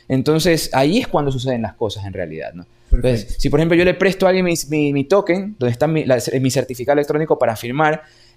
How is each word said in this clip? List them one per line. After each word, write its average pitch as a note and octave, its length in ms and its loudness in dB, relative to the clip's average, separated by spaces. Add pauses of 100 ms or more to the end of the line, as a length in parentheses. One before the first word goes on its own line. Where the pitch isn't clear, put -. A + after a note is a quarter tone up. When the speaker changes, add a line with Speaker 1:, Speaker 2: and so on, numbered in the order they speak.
Speaker 1:
Entonces, D#3 680 2
ahí D3 260 2
es B3 80 -6
cuando C#3+ 240 0
suceden B2+ 320 -2
las G#2+ 100 -6
cosas G2+ 320 -6
en F#2+ 80 -10
realidad, D#2 400 -10
¿no? F2 120 -16 (240)
Speaker 2:
Perfecto. B2 180 2
Speaker 1:
Entonces, A2+ 320 -2
si G#2+ 100 2
por C#3+ 100 2
ejemplo E3 180 2
yo F3 80 4
le F3+ 100 4
presto F#3 300 0
a F3+ 40 6
alguien F#3 160 2
mi, E3+ 80 0 (160)
mi, D3 240 0
mi C#3 120 0
token, G3 520 0
donde B2 140 0
está C3+ 160 0
mi, D#3 180 0
la, B2 160 2 (180)
mi C3 120 0
certificado B2+ 420 -2
electrónico D3+ 460 0
para A#2 160 0
firmar, D3+ 480 -2 (340)